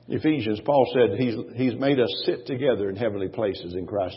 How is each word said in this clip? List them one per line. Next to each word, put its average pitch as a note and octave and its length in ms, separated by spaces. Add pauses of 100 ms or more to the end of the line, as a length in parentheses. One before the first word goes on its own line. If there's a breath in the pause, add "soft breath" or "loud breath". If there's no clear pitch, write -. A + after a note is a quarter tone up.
Ephesians, C3 560
Paul C#3+ 300
said, A2 240
"He's, B2 160 (200)
he's A#2+ 240
made C#3 220
us A2 80 (160)
sit - 220
together A#2+ 420
in F#2+ 80
heavenly G2+ 320
places F2 460
in F2+ 120
Christ F#2+ 300